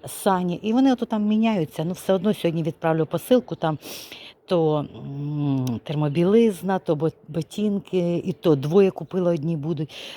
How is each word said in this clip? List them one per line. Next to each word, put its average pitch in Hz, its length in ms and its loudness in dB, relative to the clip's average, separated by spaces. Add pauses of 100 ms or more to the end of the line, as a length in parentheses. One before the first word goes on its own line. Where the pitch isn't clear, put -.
Саня, 180 560 0
і 220 100 -2
вони 269 200 4
ото 240 140 -2
там 208 200 -2
міняються. 214 580 0
Ну, 180 80 -4
все 185 200 -2
одно 190 220 2
сьогодні 170 280 -2
відправлю 160 440 0
посилку, - 480 0
там 156 240 -2 (680)
то, 160 320 2
м, 139 1040 -4
термобілизна, 180 960 2
то 165 180 -2
бо-, 156 140 0 (180)
ботинки, 175 960 -2
і 180 80 -2
то 160 240 2
двоє 170 340 4
купила, 175 420 -2
одні 165 240 -2
будуть. 151 380 -4 (220)